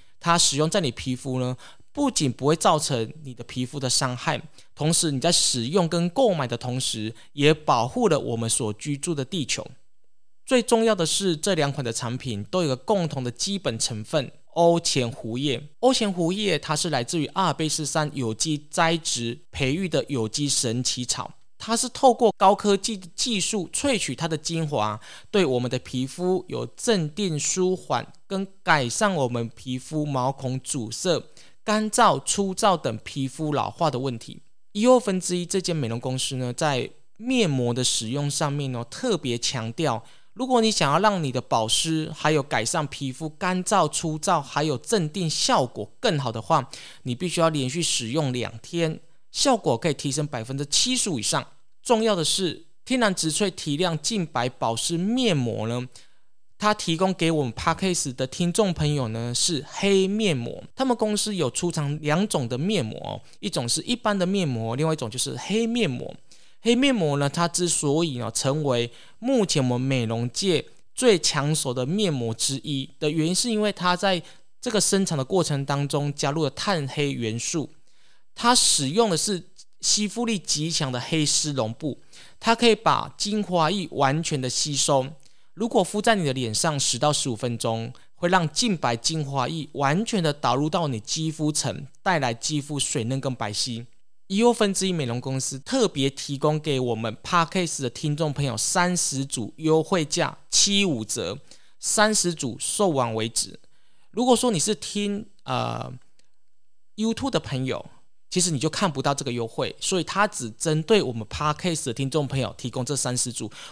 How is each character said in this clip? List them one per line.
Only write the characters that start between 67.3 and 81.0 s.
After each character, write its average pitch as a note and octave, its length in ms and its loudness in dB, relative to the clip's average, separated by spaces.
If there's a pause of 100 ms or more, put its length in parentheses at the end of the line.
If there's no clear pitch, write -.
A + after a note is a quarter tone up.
之 F3 180 0
所 D#3+ 380 2
以 B2+ 160 -4
哦 G#2+ 120 -4
成 C#3+ 300 0
为 A#2+ 260 2 (300)
目 A#3+ 260 2
前 D#3 160 2
我 B2 160 2
们 B2 40 -2
美 C3 240 0
容 A#2 260 -2
界 F3 320 2 (320)
最 A3+ 240 6
抢 D3 340 0
手 C#3+ 200 -2
的 B2+ 120 -2
面 F3+ 280 0
膜 A#2 200 -2
之 - 300 -2
一 C3+ 340 -4
的 D3+ 140 -2
原 D#3 160 0
因， F3+ 80 0
是 B3 160 0
因 G#3+ 100 0
为 G#3 80 2
它 F3+ 240 0
在 F3+ 300 0 (380)
这 B3 100 -4
个 G#3 80 2
生 G3 260 2
产 E3 120 -2
的 C3+ 80 0
过 F3+ 180 2
程 C#3 220 -2
当 C#3+ 200 0
中 C#3+ 280 -2
加 C#3 180 0
入 D#3 140 0
了 C3+ 40 2
碳 D#3+ 380 -2
黑 C#3+ 240 -2
元 A#2 260 -2
素， - 320 -4 (640)
它 A#3+ 220 4
使 - 320 4
用 G#3 220 4
的 E3+ 80 2
是 F3+ 320 -2 (320)
吸 - 260 2
附 A#3 180 -4
力 A3 140 0
极 D3+ 320 -2
强 D3+ 180 0
的 B2 80 -4
黑 D3+ 280 0